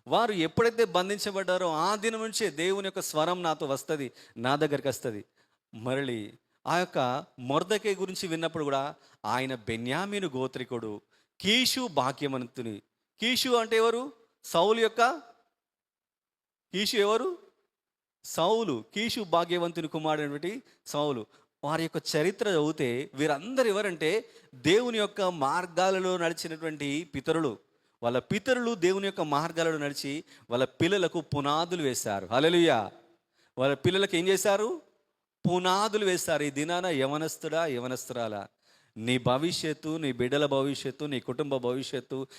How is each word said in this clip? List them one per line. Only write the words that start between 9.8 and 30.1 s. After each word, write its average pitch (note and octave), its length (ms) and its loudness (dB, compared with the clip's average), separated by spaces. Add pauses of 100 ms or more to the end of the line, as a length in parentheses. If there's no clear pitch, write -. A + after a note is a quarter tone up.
గోత్రికుడు, B2+ 760 -6 (400)
కీషు B3 460 2
భాగ్యవంతుని. B2+ 920 -4 (380)
కీషు B3 300 2
అంటే A3+ 280 2
ఎవరు? A#3 360 2 (300)
సౌలు G#3 360 4
యొక్క, A3+ 420 4 (1500)
కీషు G#3 240 -2
ఎవరు? A3+ 400 2 (840)
సౌలు. F3 720 0
కీషు A3+ 280 -2
భాగ్యవంతుని E3+ 680 0
కుమారుడైనటువంటి D3+ 760 -4 (220)
సౌలు. D3 420 -2 (360)
వారి D#3 200 -2
యొక్క - 320 -4
చరిత్ర F#3+ 320 2
చదివితే D3+ 640 0
వీరందరూ D#3+ 540 0
ఎవరంటే F#3+ 640 0 (260)
దేవుని A3 420 4
యొక్క G#3 240 -2
మార్గాలలో F3+ 960 2
నడిచినటువంటి D#3+ 1000 -4
పితరులు. D#3 420 0 (460)
వాళ్ళ A#2+ 160 2
పితరులు A#3 560 0
దేవుని F#3+ 300 2
యొక్క G3 160 -2
మార్గాలలో D#3+ 560 2
నడిచి C#3+ 460 -6 (260)